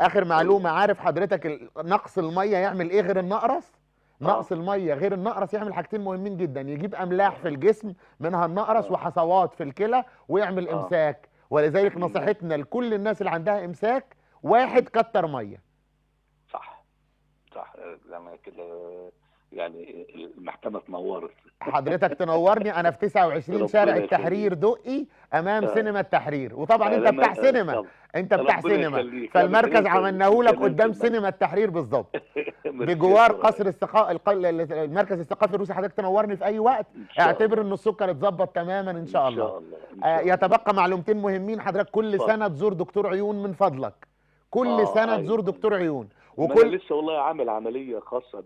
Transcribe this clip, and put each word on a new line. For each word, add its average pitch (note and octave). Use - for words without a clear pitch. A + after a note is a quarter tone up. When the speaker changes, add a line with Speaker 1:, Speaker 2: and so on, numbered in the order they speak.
Speaker 1:
اخر F3+
Speaker 2:
أوي. F3+
Speaker 1:
معلومه، F3
عارف G3
حضرتك F3
ال-، D3+
نقص F3
الميه F#3
يعمل F3+
ايه G3+
غير F#3+
النقرس؟ A3
Speaker 2:
آه. -
Speaker 1:
نقص F#3
الميه F3+
غير F#3+
النقرس G3
يعمل G#3
حاجتين F3+
مهمين F#3+
جدًا، D3
يجيب D3
املاح F#3
في F3
الجسم F3+
منها E3+
النقرس G#3
Speaker 2:
آه. -
Speaker 1:
وحصوات F3
في -
الكلى A3
ويعمل F#3
Speaker 2:
آه. D#3+
Speaker 1:
امساك، D3+
ولذلك D#3+
Speaker 2:
مم. F3
Speaker 1:
نصيحتنا E3+
لكل A3
الناس G3+
اللي F#3
عندها F3
امساك، G#3+
واحد، A#3+
كتر G#3+
ميه. A2+
Speaker 2:
صح، -
صح، -
انا F2
كده -
يعني E2+
المحكمه G2
اتنورت. F2+
Speaker 1:
حضرتك D3+
تنورني، F#3
انا E3+
في -
تسعة F#3+
وعشرين E3
Speaker 2:
ربنا G#3
Speaker 1:
شارع G3+
Speaker 2:
يخليك. F#3
Speaker 1:
التحرير F#3+
دقي A#3+
امام G3
Speaker 2:
آه. -
Speaker 1:
سينما G#3+
التحرير، C#3
وطبعًا G#3+
Speaker 2:
آه، A3
Speaker 1:
انت A3+
Speaker 2:
لما C4+
Speaker 1:
بتاع G#3
سينما، A3
Speaker 2:
طب. G#2
Speaker 1:
انت F#3
بتاع D3
Speaker 2:
ربنا E3+
Speaker 1:
سينما، D3
Speaker 2:
يخليك. A#2+
Speaker 1:
فالمركز F#3+
Speaker 2:
ربنا G3
Speaker 1:
عملناه F#3+
Speaker 2:
يخليك. A3+
Speaker 1:
لك A3
Speaker 2:
ربنا -
Speaker 1:
قدام A3
Speaker 2:
يخليك. -
Speaker 1:
سينما G#3
التحرير F#3+
بالظبط، C3+
Speaker 2:
<laughs> D3
ميرسي C#3
Speaker 1:
بجوار G3
Speaker 2:
يا A3
Speaker 1:
قصر G#3
الثقا-، G3
الق-، E3+
ال-، F#3+
ال-، E3
المركز E3
الثقافي F3+
الروسي. F#3+
حضرتك F#3+
تنورني G3+
في F#3
اي G#3+
وقت، G#3+
Speaker 2:
إن G#2
شاء E3+
Speaker 1:
اعتبر G#3+
Speaker 2:
الله. G#3
Speaker 1:
ان G3
السكر G3+
اتظبط F3
تمامًا F#3
ان E3+
شاء D#3
Speaker 2:
إن B2
Speaker 1:
الله. A2+
Speaker 2:
شاء F#2
الله. E2
إن F#2+
Speaker 1:
آه، -
Speaker 2:
شاء D#3
الله. F3+
Speaker 1:
يتبقى F#3+
معلومتين F#3+
مهمين، G3+
حضرتك G3
كل A3
Speaker 2:
اتفضل. G3
Speaker 1:
سنه G#3+
تزور F3
دكتور F#3+
عيون G3+
من G3+
فضلك، C3+
كل B3
Speaker 2:
آه، G#3+
Speaker 1:
سنه A3
Speaker 2:
أيوة. G#3+
Speaker 1:
تزور A3
دكتور G3+
عيون، D3+
Speaker 2:
ما C#3+
أنا -
Speaker 1:
وكل G3+
Speaker 2:
لسه F3
والله D#3
عامل C#3+
عمليه A2+
خاصه A2+